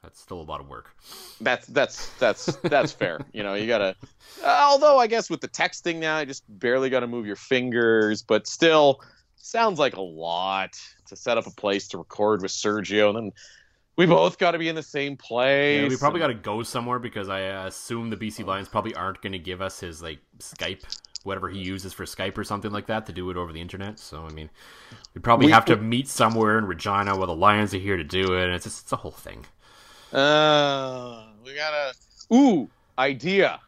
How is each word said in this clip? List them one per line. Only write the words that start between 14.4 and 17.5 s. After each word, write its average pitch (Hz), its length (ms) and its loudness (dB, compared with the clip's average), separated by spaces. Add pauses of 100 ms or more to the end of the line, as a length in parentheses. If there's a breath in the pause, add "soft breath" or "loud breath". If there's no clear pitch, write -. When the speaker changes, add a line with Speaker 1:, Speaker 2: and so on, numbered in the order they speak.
Speaker 2:
be 165 120 -4
in 165 60 -6
the 160 80 -6
same 143 340 -6
place. 139 640 2
Speaker 1:
Yeah, 143 80 0
we 131 80 -2
probably 151 240 0
Speaker 2:
and 147 100 0
Speaker 1:
gotta 110 100 -10
go 110 220 -4
somewhere 120 360 -4
because 107 300 -8
I, 95 200 -4
uh, 95 180 -8